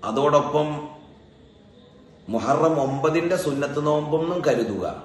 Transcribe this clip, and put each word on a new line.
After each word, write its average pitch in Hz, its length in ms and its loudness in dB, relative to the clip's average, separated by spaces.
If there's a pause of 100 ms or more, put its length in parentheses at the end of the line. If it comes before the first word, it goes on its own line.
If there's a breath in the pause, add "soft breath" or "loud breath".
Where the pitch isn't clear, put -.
അതോടൊപ്പം 147 600 2 (1700)
മുഹറം 139 500 2
ഒമ്പതിൻ്റെ 156 600 0
സുന്നത്ത് 143 440 -2
നോമ്പെന്നും 156 600 0
കരുതുക 104 380 0 (200)